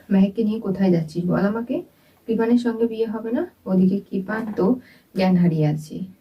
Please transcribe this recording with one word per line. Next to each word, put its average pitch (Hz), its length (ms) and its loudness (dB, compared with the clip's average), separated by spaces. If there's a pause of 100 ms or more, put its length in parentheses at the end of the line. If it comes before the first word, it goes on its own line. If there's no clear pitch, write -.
(100)
মেহেককে 196 340 4
নিয়ে 214 160 -2
কোথায় 190 300 0
যাচ্ছিস 170 340 0
বল 170 160 0
আমাকে? 233 420 -2 (440)
কৃপানের 226 320 2
সঙ্গে 233 280 0
বিয়ে 226 200 -2
হবে 226 260 -6
না। 330 140 -2 (200)
ওদিকে 190 340 2 (100)
কৃপান 208 460 -6
তো 214 200 2 (400)
জ্ঞান 185 200 2
হারিয়ে 160 300 2
আছে, 151 320 -4 (220)